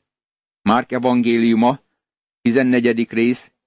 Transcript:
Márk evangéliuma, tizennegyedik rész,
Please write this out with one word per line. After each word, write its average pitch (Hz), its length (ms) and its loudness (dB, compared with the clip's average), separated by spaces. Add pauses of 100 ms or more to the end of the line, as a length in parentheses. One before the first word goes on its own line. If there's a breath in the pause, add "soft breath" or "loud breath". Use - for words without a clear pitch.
(640)
Márk 120 300 -2
evangéliuma, 120 880 0 (600)
tizennegyedik 120 680 0
rész, 117 420 -4 (140)